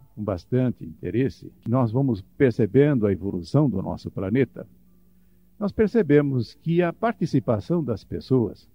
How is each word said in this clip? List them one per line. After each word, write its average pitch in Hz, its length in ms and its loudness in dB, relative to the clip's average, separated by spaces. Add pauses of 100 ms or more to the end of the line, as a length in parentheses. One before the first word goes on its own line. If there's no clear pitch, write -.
(140)
com 107 80 -12
bastante 110 600 -2
interesse, 90 680 -6 (100)
que 113 100 -8
nós 123 200 2
vamos 120 320 0 (140)
percebendo 127 720 4
a 101 60 2
evolução 92 560 0
do 95 140 -2
nosso - 280 -8
planeta, 110 560 -2 (920)
nós 202 140 -4
percebemos 147 800 2
que 170 260 -2
a 170 120 0
participação 165 920 -2
das 120 220 -6
pessoas - 720 -2